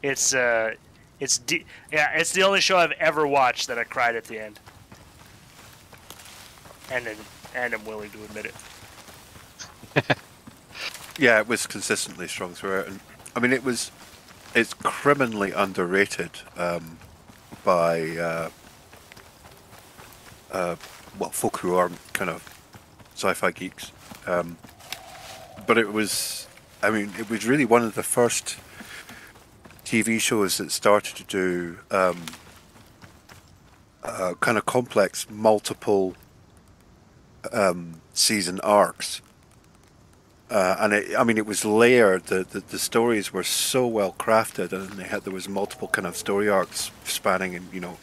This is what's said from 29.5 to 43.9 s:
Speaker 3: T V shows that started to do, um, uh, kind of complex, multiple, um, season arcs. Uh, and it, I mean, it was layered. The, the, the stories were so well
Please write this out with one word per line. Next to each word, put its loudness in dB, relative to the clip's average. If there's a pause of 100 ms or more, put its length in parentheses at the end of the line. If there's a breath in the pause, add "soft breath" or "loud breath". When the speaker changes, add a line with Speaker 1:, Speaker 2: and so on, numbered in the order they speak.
Speaker 3:
T 2
V 0
shows 0
that -6
started 2
to -14
do, -2 (120)
um, 2 (1800)
uh, -4
kind 4
of -2
complex, 2
multiple, 2 (1400)
um, 0 (100)
season 0
arcs. 4 (1300)
Uh, 2
and 2
it, 0
I 4
mean, 2
it 0
was -4
layered. 6
The, 0
the, -8
the -10
stories 0
were -4
so 0
well 0